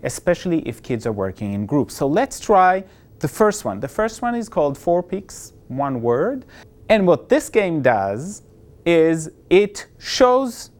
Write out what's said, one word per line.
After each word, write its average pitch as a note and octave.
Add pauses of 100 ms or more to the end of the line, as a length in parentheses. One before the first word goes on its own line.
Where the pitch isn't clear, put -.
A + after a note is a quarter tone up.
especially E3+
if A#2+
kids A2+
are A#2
working G2+
in G2+
groups. C#3
So -
let's G3+
try F#3+ (340)
the -
first G#3
one. G#2
The C#3
first A3
one A#3+
is A3+
called C#3+
Four F3
Picks, - (140)
One C3
Word. D#3 (440)
And G3+
what -
this D4
game F3
does A#2 (440)
is D#3+ (200)
it G3+ (100)
shows B3+